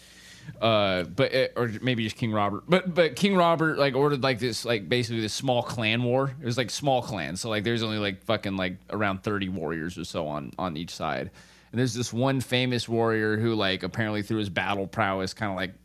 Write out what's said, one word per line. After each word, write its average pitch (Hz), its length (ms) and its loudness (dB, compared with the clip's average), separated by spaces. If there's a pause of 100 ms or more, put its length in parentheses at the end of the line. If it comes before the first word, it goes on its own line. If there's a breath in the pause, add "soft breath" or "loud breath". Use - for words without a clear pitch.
(600 loud breath)
uh, 101 420 4
but 95 300 0
it, 131 220 2
or 117 160 0 (100)
maybe 120 220 0
just 107 140 -2
King 117 140 -2
Robert. 101 360 0
But, 180 260 2
but 156 220 2
King 202 200 2
Robert, 165 440 4
like, 139 160 2
ordered, 143 260 2
like, 131 180 2
this, 117 240 -2
like, 113 240 0
basically 117 340 0
this 107 120 -2
small 123 300 0
clan 117 400 0
war. 131 360 0
It 131 60 -10
was, 120 120 0
like, 117 120 -2
small 135 320 0
clan. 87 340 -4
So, 113 140 -6
like, 107 140 0
there's 117 200 0
only, 107 140 -2
like, 101 260 -2
fucking, 98 340 0
like, 92 200 -2 (140)
around 98 320 0
thirty 98 260 -2
warriors 82 480 -4
or 85 60 -8
so 87 240 -4
on, 73 320 -6
on 85 180 -4
each 85 180 -8
side. 73 360 -4 (400 loud breath)
And 113 80 -2
there's 123 160 2
this 120 180 -4
one 131 280 2
famous 123 460 0
warrior 110 500 2
who, 113 180 2
like, 95 280 2
apparently 107 380 -2
through 110 180 -2
his 101 100 -2
battle 98 380 -2
prowess 95 460 -2
kinda, 101 220 -4
like, 92 180 -4 (120)